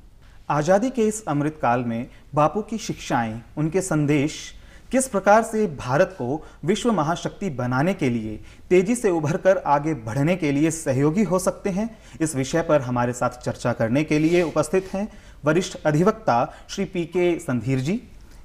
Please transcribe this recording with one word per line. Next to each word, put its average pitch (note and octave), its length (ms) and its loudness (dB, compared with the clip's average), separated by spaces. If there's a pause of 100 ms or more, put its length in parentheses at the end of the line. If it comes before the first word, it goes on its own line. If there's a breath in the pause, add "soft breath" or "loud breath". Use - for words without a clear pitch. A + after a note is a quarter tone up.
(500 soft breath)
आज़ादी F#3 400 2
के B3 120 0
इस G#3+ 260 0
अमृत D3 340 -2
काल B2 180 2
में A#2+ 280 -4 (260 soft breath)
बापू E3 280 2
की G#3+ 160 -8
शिक्षाएं, A#2+ 640 -4 (140)
उनके D#3+ 240 0
संदेश D3+ 760 0 (380 soft breath)
किस C4 160 2
प्रकार G3+ 340 4
से A3 240 -2
भारत D3+ 480 0
को C3 320 -6 (180 loud breath)
विश्व G#3+ 280 2
महाशक्ति E3+ 580 -2
बनाने B2+ 440 0
के D#3 160 0
लिए, A2 300 -4 (300 loud breath)
तेजी F#3 240 4
से A3+ 160 0
उभरकर F3 460 2
आगे D3 380 0
बढ़ने C3+ 420 0
के D3 160 0
लिए D3+ 180 2
सहयोगी D3+ 520 0
हो F#3 160 2
सकते F#3 320 -2
हैं, G#3+ 280 -4 (220 loud breath)
इस D#3 160 -2
विषय C3+ 260 0
पर D3+ 180 2
हमारे B2 320 0
साथ B2 180 -2
चर्चा - 420 -4
करने A#2+ 320 0
के D3+ 140 0
लिए E3 240 4
उपस्थित D#3+ 520 0
हैं G3+ 180 -6 (320 loud breath)
वरिष्ठ D#3+ 420 0
अधिवक्ता D#3 680 2 (140 loud breath)
श्री - 160 -6
पीके F3 540 -2
संधीर B2+ 400 -2
जी E3 240 -2 (420 soft breath)